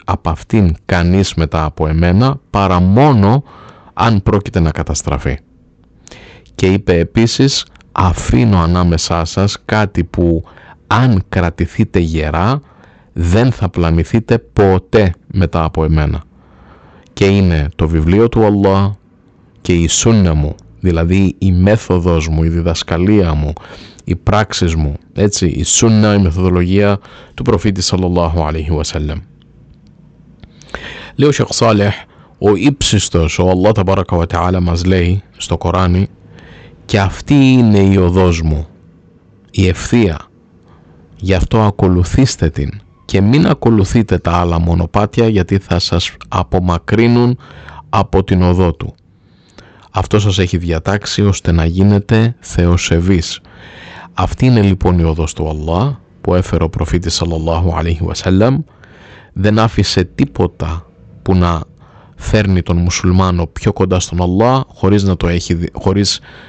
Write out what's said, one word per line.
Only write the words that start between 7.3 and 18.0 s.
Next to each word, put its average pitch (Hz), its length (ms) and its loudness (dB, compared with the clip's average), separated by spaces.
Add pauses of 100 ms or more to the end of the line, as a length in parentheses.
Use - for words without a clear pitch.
«Αφήνω 98 640 0
ανάμεσά 85 680 0
σας 98 400 -2
κάτι 104 400 -2
που, 85 400 -2 (420)
αν 113 420 2
κρατηθείτε 90 680 -2
γερά, 82 640 -2 (580)
δεν 101 340 0
θα - 160 -4
πλανηθείτε 87 720 0
ποτέ 95 760 0 (120)
μετά 85 380 -2
από 80 200 -2
εμένα. 76 380 0 (880)
Και 101 140 0
είναι 90 500 2
το 80 120 -2
βιβλίο 85 400 2